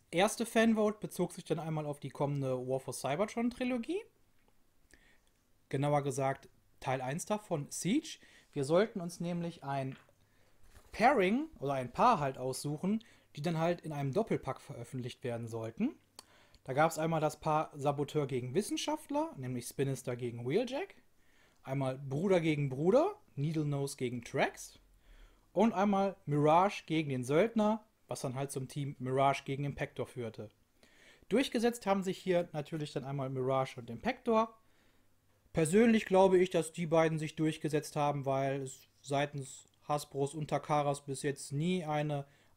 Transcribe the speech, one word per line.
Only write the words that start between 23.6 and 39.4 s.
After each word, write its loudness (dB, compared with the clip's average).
Nose -2
gegen -2
Trax. -4
Und 4
einmal 2
Mirage 4
gegen 0
den -2
Söldner, 2
was -6
dann -4
halt -4
zum -6
Team -6
Mirage 2
gegen -4
Impactor -4
führte. -10
Durchgesetzt 2
haben 2
sich -2
hier 2
natürlich -6
dann -4
einmal -4
Mirage 0
und -12
Impactor. 0
Persönlich 6
glaube 8
ich, 4
dass -2
die -4
beiden 4
sich -6
durchgesetzt -2
haben, 0
weil 0
es -14
seitens -4